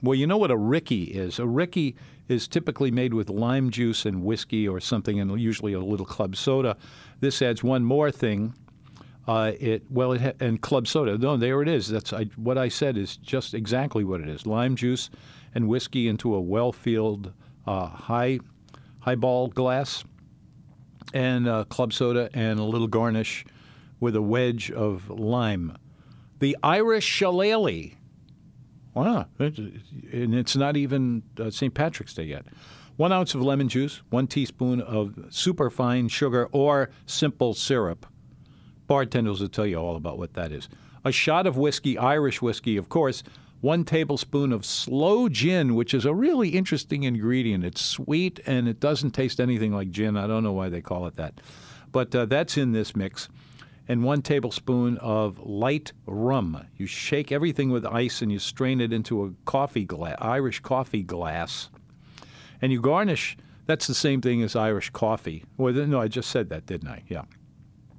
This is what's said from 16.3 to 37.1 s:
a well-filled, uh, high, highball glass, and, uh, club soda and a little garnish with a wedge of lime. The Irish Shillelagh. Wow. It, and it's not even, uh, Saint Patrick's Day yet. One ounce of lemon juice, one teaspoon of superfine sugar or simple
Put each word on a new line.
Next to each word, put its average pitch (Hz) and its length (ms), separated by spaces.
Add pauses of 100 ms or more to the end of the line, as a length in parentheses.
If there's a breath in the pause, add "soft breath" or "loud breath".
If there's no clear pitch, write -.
a 95 60
well-filled, 107 920 (340 loud breath)
uh, 92 200
high, 120 520 (640 loud breath)
highball 127 480
glass, 127 560 (1120)
and, 127 340
uh, 110 160
club 120 280
soda 120 420
and 110 260
a 107 40
little 113 240
garnish 113 560 (540 loud breath)
with 120 160
a 107 80
wedge 117 480
of 104 400
lime. 107 640 (640 loud breath)
The 139 220
Irish 214 420
Shillelagh. 185 880 (1000)
Wow. 151 340 (120)
It, 147 200
and 113 760
it's 123 220
not 143 200
even, 131 460 (160)
uh, 110 120
Saint 131 240
Patrick's 151 400
Day 80 100
yet. 69 220 (500 loud breath)
One 175 160
ounce 185 220
of 127 80
lemon 139 260
juice, 135 420
one 131 160
teaspoon 127 540
of 107 380 (120)
superfine 123 800
sugar 120 440
or 139 380 (160 loud breath)
simple 127 480